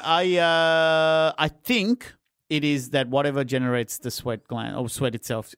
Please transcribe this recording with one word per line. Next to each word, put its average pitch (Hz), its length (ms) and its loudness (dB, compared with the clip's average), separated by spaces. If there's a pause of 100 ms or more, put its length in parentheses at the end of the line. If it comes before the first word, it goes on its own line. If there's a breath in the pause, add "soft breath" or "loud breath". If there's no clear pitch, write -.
I, 180 320 2
uh, 160 1000 4
I 156 120 0
think 233 640 -2 (360)
it 151 140 -2
is 139 280 0
that 135 180 0
whatever 139 340 0
generates 123 540 -2
the 123 140 -8
sweat 113 360 -8
gland 113 300 -8
or 123 120 -4
sweat 120 260 -2
itself, 113 420 -8